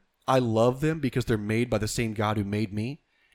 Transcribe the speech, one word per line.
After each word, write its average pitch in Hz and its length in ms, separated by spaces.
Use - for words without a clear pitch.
I 131 100
love 120 420
them 156 200
because 131 240
they're 113 140
made 110 320
by 113 80
the 107 100
same 113 260
God 107 220
who 107 80
made 101 280
me. 110 280